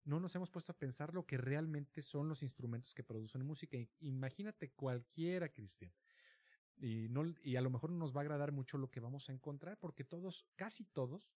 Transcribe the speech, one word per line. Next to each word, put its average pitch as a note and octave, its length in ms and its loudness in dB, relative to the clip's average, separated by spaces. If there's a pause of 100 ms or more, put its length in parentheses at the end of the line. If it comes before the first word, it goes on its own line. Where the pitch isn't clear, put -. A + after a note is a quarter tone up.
no D3+ 160 4
nos F#3 140 -2
hemos F3+ 140 0
puesto - 220 -8
a - 80 -10
pensar D3 340 -2
lo F3+ 120 0
que C3 120 0
realmente D3 640 2
son D3 280 2
los C#3+ 140 0
instrumentos B2 520 -2
que A#2+ 80 -6
producen A2 420 -2
música. D3 320 -4
I-, A#2 120 -2 (100)
imagínate C3+ 720 -2
cualquiera, D#3 800 2
Cristian, F#2 400 -12 (880)
y A2+ 320 2
no, D3+ 240 2 (100)
y C3 140 2
a B2+ 40 6
lo C3 80 6
mejor B2+ 220 2
no F3 60 2
nos D3 180 0
va C#3+ 60 4
a - 20 2
agradar D3 280 2
mucho C#3 260 0
lo C3+ 120 0
que - 100 -6
vamos C3 300 -4
a C3+ 40 -4
encontrar, C#3+ 460 -6
porque D#3+ 240 -6
todos, F3 520 -6
casi G#3 300 -4
todos C#3 500 -2